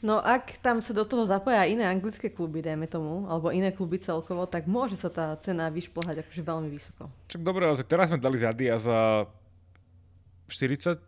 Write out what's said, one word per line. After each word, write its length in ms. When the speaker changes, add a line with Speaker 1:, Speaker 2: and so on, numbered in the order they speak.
Speaker 1:
No, 160
ak 420
tam 220
sa 160
do 80
toho 240
zapoja 340
iné 220
anglické 480
kluby, 320
dajme 240
tomu, 400
alebo 240
iné 160
kluby 320
celkovo, 480
tak 160
môže 320
sa 160
tá 240
cena 320
vyšplhať 560
akože 160
veľmi 280
vysoko. 440
Speaker 2:
Však 160
dobre, 260
ale 140
teraz 260
sme 80
dali 240
za 100
Diaza 760
štyridsať 600